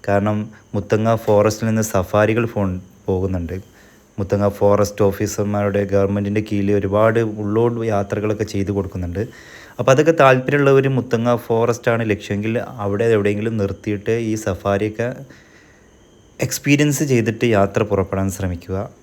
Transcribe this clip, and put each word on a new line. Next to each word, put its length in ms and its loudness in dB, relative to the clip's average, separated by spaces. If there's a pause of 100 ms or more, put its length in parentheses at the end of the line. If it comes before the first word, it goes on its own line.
കാരണം 320 0 (360)
മുത്തങ്ങ 380 0 (120)
ഫോറസ്റ്റിൽ 440 2
നിന്ന് 220 0
സഫാരികൾ 640 2
ഫോ-, 280 -2 (260)
പോകുന്നുണ്ട്. 480 -2 (640)
മുത്തങ്ങ 260 0 (140)
ഫോറസ്റ്റ് 500 2
ഓഫീസർമാരുടെ 720 -2 (120)
ഗവൺമെൻറ്റിൻ്റെ 560 0
കീഴിൽ 320 -2
ഒരുപാട് 400 2 (220)
ഉള്ളോട്ട് 520 0
യാത്രകളൊക്കെ 600 -2
ചെയ്ത് 220 -2
കൊടുക്കുന്നുണ്ട്. 460 -6 (580)
അപ്പോൾ 120 4
അതൊക്കെ 280 4
താല്പര്യമുള്ളവർ 640 4 (140)
മുത്തങ്ങ 320 -2 (160)
ഫോറസ്റ്റാണ് 640 0
ലക്ഷ്യമെങ്കിൽ 440 -2 (300)
അവിടെ 220 0 (100)
എവിടെയെങ്കിലും 440 0
നിർത്തിയിട്ട് 540 -2 (140)
ഈ 20 -2 (140)
സഫാരിയൊക്കെ 640 -2 (1400)
എക്സ്പീരിയൻസ് 680 0
ചെയ്തിട്ട് 360 2 (100)
യാത്ര 340 2
പുറപ്പെടാൻ 460 0
ശ്രമിക്കുക. 400 -6 (260)